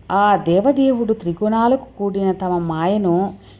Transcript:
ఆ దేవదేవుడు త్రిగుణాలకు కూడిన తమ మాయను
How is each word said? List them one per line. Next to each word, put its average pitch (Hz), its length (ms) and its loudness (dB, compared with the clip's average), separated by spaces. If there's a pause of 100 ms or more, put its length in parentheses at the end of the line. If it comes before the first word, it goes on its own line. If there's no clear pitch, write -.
(120)
ఆ 202 240 4
దేవదేవుడు 226 760 2
త్రిగుణాలకు 220 720 -2 (120)
కూడిన 196 340 -2
తమ 180 260 -2
మాయను 175 760 0 (260)